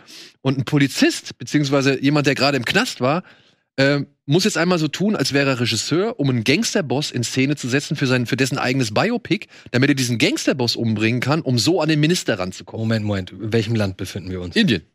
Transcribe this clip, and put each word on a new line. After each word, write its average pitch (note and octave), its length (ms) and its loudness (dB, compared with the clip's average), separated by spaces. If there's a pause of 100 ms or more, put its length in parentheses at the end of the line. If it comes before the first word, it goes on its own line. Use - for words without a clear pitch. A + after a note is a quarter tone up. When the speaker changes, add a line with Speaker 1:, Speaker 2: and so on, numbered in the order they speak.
(420)
Speaker 1:
Und C3+ 160 -2
ein C3 80 -2
Polizist, - 720 0
beziehungsweise C#3 640 0
jemand, C#3 240 2
der C#3+ 80 4
gerade C#3 240 0
im A#2+ 80 -4
Knast - 340 0
war, C#3+ 240 0 (520)
äh, C#3+ 260 2 (240)
muss D#3+ 180 2
jetzt G#3+ 140 0
einmal E3+ 220 2
so D#3 80 0
tun, G3 280 -2
als - 180 -2
wäre C#3 180 2
er B2 80 0
Regisseur, C3 600 -2
um C#3 120 2
einen A#2+ 120 0
Gangsterboss D3+ 680 0
in A#2+ 120 -4
Szene C3+ 320 0
zu C3+ 140 -8
setzen C#3+ 260 -2
für C#3 120 -2
sein, B2 180 2
für A#2 120 -4
dessen C3+ 200 0
eigenes B2+ 340 0
Biopic, G3 560 -2 (220)
damit B2+ 220 2
er C#3+ 40 2
diesen B2 220 -2
Gangsterboss C#3+ 580 0
umbringen A2 460 0
kann, D3+ 200 0
um B2+ 180 0
so E3+ 200 2
an D#3 100 0
den D#3 100 2
Minister D3+ 400 2
ranzukommen. F#2 480 -6
Speaker 2:
Moment, A2 180 0
Moment. G2 260 -2
In G#2 220 -10
welchem A2+ 220 2
Land G2+ 220 -2
befinden F#2 340 -8
wir F#2 100 -6
uns? F2 140 -6
Speaker 1:
Indien. D#3+ 260 4 (140)